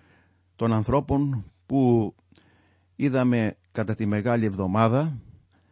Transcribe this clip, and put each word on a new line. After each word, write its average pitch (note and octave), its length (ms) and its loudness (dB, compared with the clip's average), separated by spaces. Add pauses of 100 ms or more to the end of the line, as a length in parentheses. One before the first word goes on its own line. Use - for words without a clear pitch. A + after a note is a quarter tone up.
(560)
των A2+ 160 0
ανθρώπων C3+ 720 -2 (220)
που A#2+ 480 2 (800)
είδαμε B2 600 0 (160)
κατά A2 220 -4
τη A2 120 -4
Μεγάλη A2 380 0
Εβδομάδα, A2 760 0 (520)